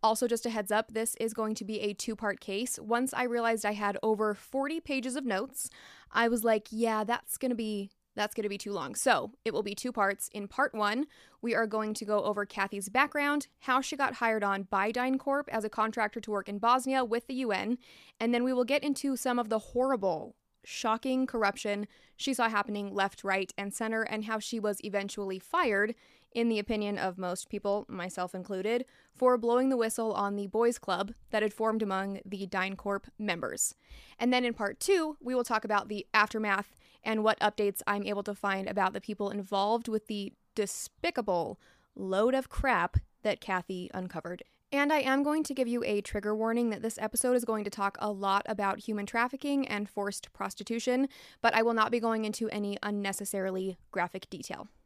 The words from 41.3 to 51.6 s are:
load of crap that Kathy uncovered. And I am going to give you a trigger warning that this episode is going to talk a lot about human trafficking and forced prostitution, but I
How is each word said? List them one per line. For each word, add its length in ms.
load 360
of 160
crap 480
that 160
Kathy 520
uncovered. 520
And 220
I 80
am 240
going 180
to 120
give 120
you 180
a 160
trigger 340
warning 360
that 100
this 180
episode 360
is 100
going 200
to 60
talk 300
a 100
lot 360
about 320
human 260
trafficking 600
and 220
forced 440
prostitution, 760
but 120
I 80